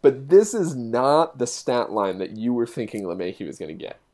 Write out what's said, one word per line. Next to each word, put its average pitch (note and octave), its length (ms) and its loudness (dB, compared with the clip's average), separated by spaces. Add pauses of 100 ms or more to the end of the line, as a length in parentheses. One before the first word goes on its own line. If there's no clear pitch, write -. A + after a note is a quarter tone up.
but C3+ 260 4
this G#3 240 6
is E3+ 220 -2
not C3 640 2
the D#3 80 -2
stat - 440 -2
line G2 280 -2
that G2 180 -6
you A#2+ 160 -2
were A#2+ 140 0
thinking A2 380 -8
LeMahieu F2+ 420 -6
was C2+ 100 -12
gonna D#2 160 -10
get. - 240 -14 (160)